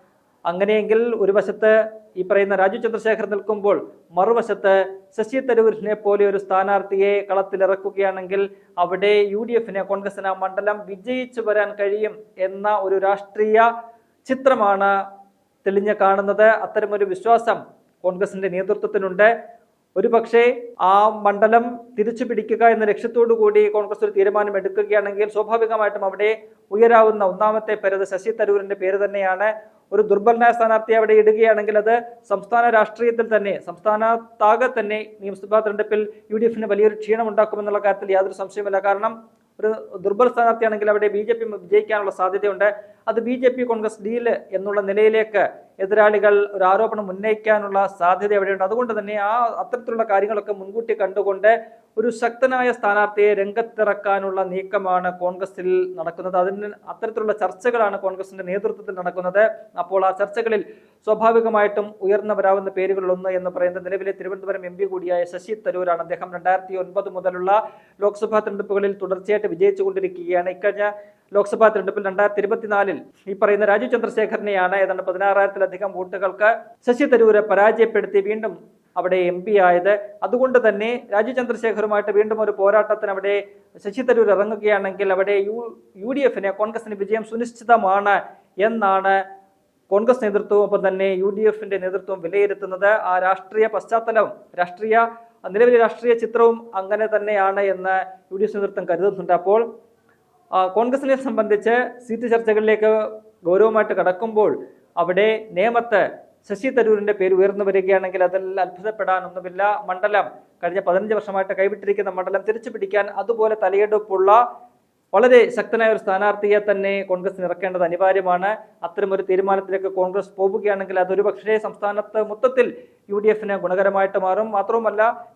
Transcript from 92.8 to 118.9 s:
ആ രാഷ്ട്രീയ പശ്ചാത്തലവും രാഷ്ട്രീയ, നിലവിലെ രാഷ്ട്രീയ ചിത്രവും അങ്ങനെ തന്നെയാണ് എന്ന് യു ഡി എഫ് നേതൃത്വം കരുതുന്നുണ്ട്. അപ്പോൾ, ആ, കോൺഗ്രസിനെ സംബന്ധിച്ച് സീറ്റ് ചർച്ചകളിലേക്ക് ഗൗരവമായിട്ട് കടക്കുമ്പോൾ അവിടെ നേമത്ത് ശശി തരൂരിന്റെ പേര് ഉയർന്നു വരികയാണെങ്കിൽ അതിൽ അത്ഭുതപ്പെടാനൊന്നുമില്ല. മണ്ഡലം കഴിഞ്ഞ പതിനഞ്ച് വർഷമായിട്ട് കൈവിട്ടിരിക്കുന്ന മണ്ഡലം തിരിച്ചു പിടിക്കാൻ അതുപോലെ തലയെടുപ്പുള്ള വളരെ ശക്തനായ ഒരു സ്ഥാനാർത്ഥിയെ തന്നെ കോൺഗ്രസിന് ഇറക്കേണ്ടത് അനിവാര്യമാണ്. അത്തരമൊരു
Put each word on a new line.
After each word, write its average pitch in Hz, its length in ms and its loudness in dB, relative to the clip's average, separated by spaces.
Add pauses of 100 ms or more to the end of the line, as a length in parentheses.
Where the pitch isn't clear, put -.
ആ 185 320 2
രാഷ്ട്രീയ 190 480 0
പശ്ചാത്തലവും 220 640 -2 (280)
രാഷ്ട്രീയ, 220 500 0 (420)
നിലവിലെ 240 280 6
രാഷ്ട്രീയ 233 360 2
ചിത്രവും 233 600 0
അങ്ങനെ 202 320 -2 (100)
തന്നെയാണ് 202 440 0
എന്ന് 190 360 -2 (360)
യു 190 60 -6
ഡി 196 40 -2
എഫ് 214 140 -2
നേതൃത്വം 196 320 -4
കരുതുന്നുണ്ട്. 180 440 -2
അപ്പോൾ, 202 460 0 (720)
ആ, 185 140 2
കോൺഗ്രസിനെ 254 500 0
സംബന്ധിച്ച് 233 760 0 (160)
സീറ്റ് 226 200 -6
ചർച്ചകളിലേക്ക് 214 640 2 (520)
ഗൗരവമായിട്ട് 214 480 2
കടക്കുമ്പോൾ 185 720 0 (300)
അവിടെ 202 540 0
നേമത്ത് 208 600 0 (380)
ശശി 202 200 -6
തരൂരിന്റെ 214 440 2
പേര് 190 220 0
ഉയർന്നു 196 300 2
വരികയാണെങ്കിൽ 190 600 0
അതിൽ 190 360 -2
അത്ഭുതപ്പെടാനൊന്നുമില്ല. 185 1300 -4
മണ്ഡലം 185 380 0 (380)
കഴിഞ്ഞ 175 180 -4
പതിനഞ്ച് 190 340 0
വർഷമായിട്ട് 196 380 -4
കൈവിട്ടിരിക്കുന്ന 196 580 -2
മണ്ഡലം 185 380 -4
തിരിച്ചു 226 220 -6
പിടിക്കാൻ 202 360 -2
അതുപോലെ 220 560 -2
തലയെടുപ്പുള്ള 208 960 2 (540)
വളരെ 240 420 6
ശക്തനായ 220 340 0
ഒരു 214 80 0
സ്ഥാനാർത്ഥിയെ 208 600 0 (100)
തന്നെ 196 320 0
കോൺഗ്രസിന് 185 420 -4
ഇറക്കേണ്ടത് 180 380 -4
അനിവാര്യമാണ്. 185 720 2 (260)
അത്തരമൊരു 190 400 -4